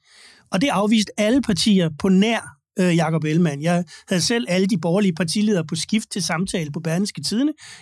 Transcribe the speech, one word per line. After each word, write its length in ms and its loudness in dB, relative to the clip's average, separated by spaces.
Og 80 0
det 80 2
afviste 520 0
alle 220 2
partier 560 2
på 100 0
nær, 320 4
øh, 180 4
Jakob 280 0
Ellemann. 380 0
Jeg 220 0
havde 140 0
selv 260 -2
alle 180 2
de 120 0
borgerlige 360 0
partiledere 520 0
på 100 -8
skift 360 -4
til 100 -4
samtale 500 -4
på 80 -8
Berlingske 420 -4
Tidende. 300 -2